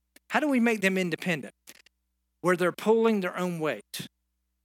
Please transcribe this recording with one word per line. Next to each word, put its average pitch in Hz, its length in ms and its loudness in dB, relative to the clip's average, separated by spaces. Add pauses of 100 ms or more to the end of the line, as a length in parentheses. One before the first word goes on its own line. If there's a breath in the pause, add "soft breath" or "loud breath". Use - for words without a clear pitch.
(300)
How 240 100 2
do 302 80 0
we 262 100 2
make 226 220 2
them 190 180 0
independent? 170 540 -4 (880)
Where 180 160 2
they're 170 160 0
pulling 226 480 2
their 180 160 -6
own 175 240 -4
weight. 131 480 -6 (560)